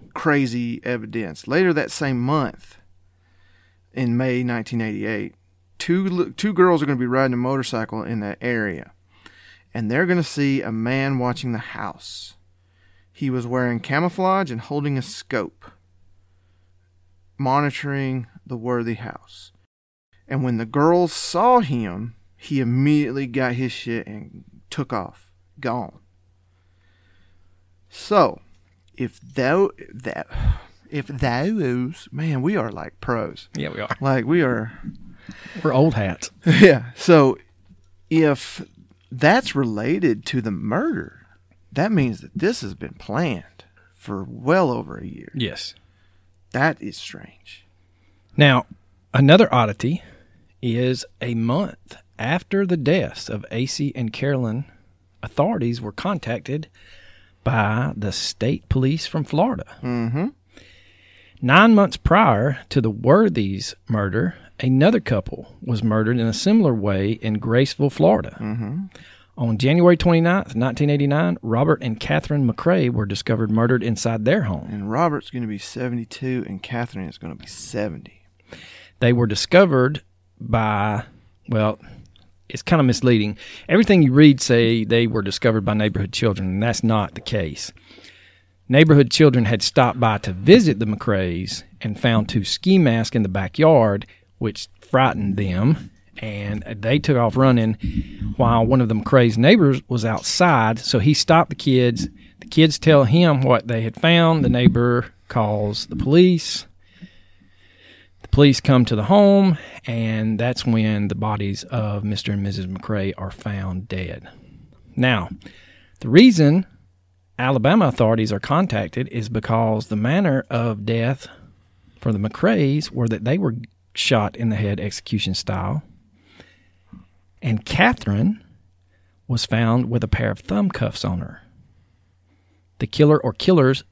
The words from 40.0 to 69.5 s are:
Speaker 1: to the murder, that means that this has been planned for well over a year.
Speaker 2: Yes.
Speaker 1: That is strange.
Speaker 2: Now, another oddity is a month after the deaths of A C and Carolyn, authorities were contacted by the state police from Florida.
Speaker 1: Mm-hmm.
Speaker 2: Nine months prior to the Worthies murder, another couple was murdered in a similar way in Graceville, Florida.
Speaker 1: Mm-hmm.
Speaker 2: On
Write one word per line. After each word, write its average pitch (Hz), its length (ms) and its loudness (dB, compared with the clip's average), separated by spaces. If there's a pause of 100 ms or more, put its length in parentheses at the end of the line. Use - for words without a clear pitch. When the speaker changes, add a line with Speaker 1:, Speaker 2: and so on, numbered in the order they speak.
Speaker 1:
to 127 140 -4
the 107 100 -6
murder, 165 720 -6 (460)
that 180 200 -2
means 131 300 0
that - 140 -20
this 226 260 -4
has 95 120 -10
been - 200 -14
planned 123 720 -8 (280)
for 98 340 -10
well 139 440 -2
over 117 260 -8
a - 100 -14
year. - 280 -18
Speaker 2:
Yes. - 380 -8 (800)
Speaker 1:
That 147 260 -2
is - 140 -12
strange. - 680 -20 (720)
Speaker 2:
Now, 139 280 6 (480)
another 147 400 6
oddity 120 480 0 (600)
is 123 420 -2 (160)
a 120 160 -6
month 120 640 -4 (200)
after 180 480 -2
the 180 120 -2
deaths 143 500 -2
of - 240 -8
A 120 140 -4
C 143 280 -6
and 113 200 -8
Carolyn, 131 500 -4 (580)
authorities 135 600 -2
were 107 100 -10
contacted 151 800 -8 (760)
by 113 540 0
the 101 160 -6
state - 560 -6
police 131 360 0
from 156 200 -6
Florida. 170 400 -2 (180)
Speaker 1:
Mm-hmm. 120 440 -4 (1120)
Speaker 2:
Nine 190 340 6
months 202 220 4
prior 139 640 2 (100)
to 143 100 0
the 113 100 0
Worthies 117 840 0 (140)
murder, 107 460 -2 (220)
another 143 440 2
couple - 600 -6
was 113 220 -4
murdered 110 340 0
in 113 80 0
a 113 60 -2
similar 190 420 2
way 101 380 -2
in 110 300 -4
Graceville, 131 500 0
Florida. - 480 0
Speaker 1:
Mm-hmm. 113 460 -6 (520)
Speaker 2:
On 117 200 -2